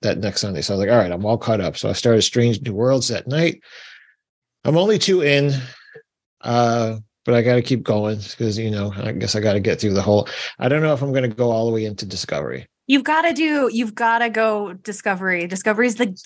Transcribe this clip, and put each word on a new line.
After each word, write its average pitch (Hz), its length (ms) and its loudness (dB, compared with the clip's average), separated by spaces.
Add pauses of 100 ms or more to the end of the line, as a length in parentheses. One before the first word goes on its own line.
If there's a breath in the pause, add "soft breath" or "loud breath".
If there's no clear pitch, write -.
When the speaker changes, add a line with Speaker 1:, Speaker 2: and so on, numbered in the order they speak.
Speaker 1:
that 104 160 0
next 98 240 -4
Sunday. 95 180 -4
So - 140 -2
I - 20 -2
was 98 100 0
like, 110 80 4
"All 123 80 8
right, 90 80 0
I'm 87 140 -4
all 110 140 0
caught 110 240 0
up." 85 160 -4
So - 100 -4
I 95 60 -2
started 113 280 4
Strange 117 380 2
New 117 140 -6
Worlds 123 340 0
that 110 180 -6
night. 156 360 0 (1040 loud breath)
I'm 147 120 2
only 202 220 4
two 185 240 2
in, 143 300 4 (880 loud breath)
uh, 117 540 0 (280)
but 123 100 2
I 117 80 4
gotta 123 200 4
keep 120 200 0
going 107 360 0 (200)
'cause, 107 200 -2
you 113 120 -4
know, 101 260 -4
I 104 160 -6
guess 92 220 -4
I 107 60 -2
gotta 104 200 2
get 95 200 0
through 104 140 0
the 98 80 2
whole, 104 260 4 (300 loud breath)
I 123 100 0
don't 151 140 2
know 156 120 2
if 127 80 -4
I'm 139 100 -2
gonna 131 160 0
go 117 220 0
all 113 160 2
the 117 60 0
way 110 120 0
into 104 220 -8
Discovery. 73 600 -6 (200)
Speaker 2:
You've 269 180 2
gotta 320 280 0
do, 294 400 0
you've 220 220 -4
gotta 233 360 0
go 214 440 0
Discovery. 185 720 -4
Discovery's 214 500 0
the 240 100 0 (200)